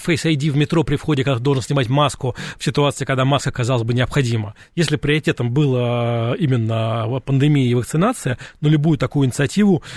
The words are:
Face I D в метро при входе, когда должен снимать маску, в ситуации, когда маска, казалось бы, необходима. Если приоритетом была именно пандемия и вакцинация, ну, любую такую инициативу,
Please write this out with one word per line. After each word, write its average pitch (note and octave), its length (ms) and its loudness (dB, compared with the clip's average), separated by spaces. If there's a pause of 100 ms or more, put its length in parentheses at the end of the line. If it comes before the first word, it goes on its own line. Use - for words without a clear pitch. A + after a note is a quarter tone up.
Face E3 240 0
I E3 80 2
D C#3+ 140 0
в C#3 80 0
метро D3+ 260 2
при C#3+ 120 -2
входе, C3+ 280 0
когда C#3 160 0
должен C3+ 220 2
снимать C#3 260 0
маску, C3+ 480 0 (220)
в - 60 -14
ситуации, C#3+ 420 0
когда C3 200 0
маска, C3+ 260 0
казалось A#2+ 320 0
бы, A#2 100 0
необходима. A#2 640 0 (180)
Если D3+ 220 0
приоритетом D3 560 0
была A#2+ 880 0
именно A2+ 840 -2
пандемия C#3 460 2
и A#2+ 60 2
вакцинация, D#3 640 -2 (200)
ну, D3+ 100 2
любую D3+ 280 4
такую C3+ 300 0
инициативу, F#3+ 560 2 (140)